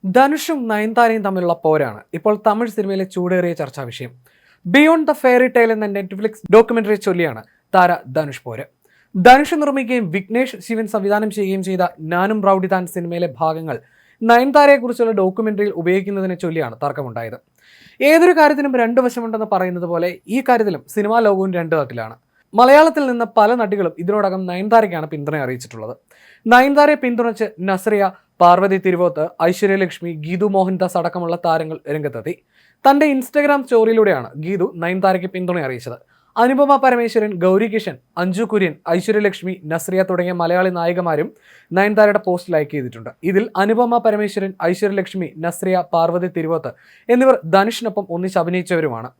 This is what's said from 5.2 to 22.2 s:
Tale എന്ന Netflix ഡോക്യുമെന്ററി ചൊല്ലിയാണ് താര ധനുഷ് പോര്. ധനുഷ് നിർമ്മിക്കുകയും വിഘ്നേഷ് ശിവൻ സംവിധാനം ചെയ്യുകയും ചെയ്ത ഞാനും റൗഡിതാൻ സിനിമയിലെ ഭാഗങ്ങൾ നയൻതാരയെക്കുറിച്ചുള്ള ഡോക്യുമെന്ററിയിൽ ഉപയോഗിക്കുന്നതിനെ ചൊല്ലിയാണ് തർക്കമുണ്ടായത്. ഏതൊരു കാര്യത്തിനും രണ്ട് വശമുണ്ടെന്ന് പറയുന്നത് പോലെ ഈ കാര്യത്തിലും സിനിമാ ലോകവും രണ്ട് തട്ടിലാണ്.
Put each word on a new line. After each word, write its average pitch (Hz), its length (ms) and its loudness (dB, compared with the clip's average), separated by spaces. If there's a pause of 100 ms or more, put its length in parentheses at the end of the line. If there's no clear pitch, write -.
Tale 233 240 2
എന്ന 208 300 -4
Netflix 202 300 -6 (220)
ഡോക്യുമെന്ററി 220 420 4
ചൊല്ലിയാണ് 170 480 -4 (320)
താര 175 200 4 (120)
ധനുഷ് 139 360 -6
പോര്. 120 200 -12 (540)
ധനുഷ് 262 380 6
നിർമ്മിക്കുകയും 254 560 -2
വിഘ്നേഷ് 226 480 -4
ശിവൻ 220 280 -6
സംവിധാനം 208 440 -2
ചെയ്യുകയും 190 320 -4
ചെയ്ത 185 160 -4 (200)
ഞാനും 185 440 -2
റൗഡിതാൻ 190 440 0
സിനിമയിലെ 170 520 -6
ഭാഗങ്ങൾ 160 400 -4 (440)
നയൻതാരയെക്കുറിച്ചുള്ള 247 880 4
ഡോക്യുമെന്ററിയിൽ 202 600 -2
ഉപയോഗിക്കുന്നതിനെ 190 640 -4
ചൊല്ലിയാണ് 160 480 -6
തർക്കമുണ്ടായത്. 120 540 -8 (640)
ഏതൊരു 330 300 6
കാര്യത്തിനും 285 460 2
രണ്ട് 240 240 2
വശമുണ്ടെന്ന് 226 500 -4
പറയുന്നത് 180 340 -2
പോലെ 175 320 -4 (100)
ഈ 240 140 -2
കാര്യത്തിലും 220 460 0
സിനിമാ 214 320 0
ലോകവും 190 340 0
രണ്ട് 165 220 -2
തട്ടിലാണ്. 117 400 -6 (380)